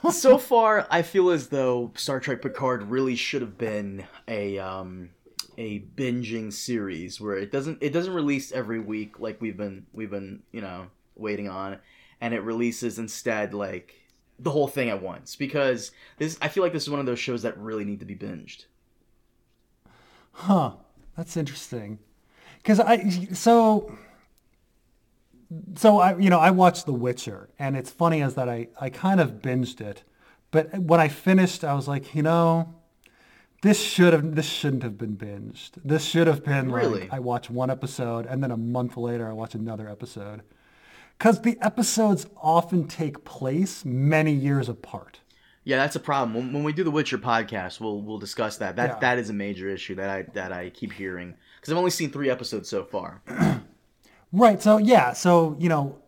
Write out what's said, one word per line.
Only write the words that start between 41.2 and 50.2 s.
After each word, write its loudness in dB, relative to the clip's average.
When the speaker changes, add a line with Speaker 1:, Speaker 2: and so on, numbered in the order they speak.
Speaker 1:
the 0
episodes 2
often 2
take -8
place -4
many 2
years 2
apart. -14
Speaker 2:
Yeah, 0
that's 0
a -2
problem. -2
When, -4
when -2
we -2
do -2
the 2
Witcher 0
podcast, -2
we'll, -6
we'll -10
discuss -6
that. -6
That, 0
Speaker 1:
Yeah. -10
Speaker 2:
that 2
is -6
a -6
major -6
issue -8
that -6
I, -6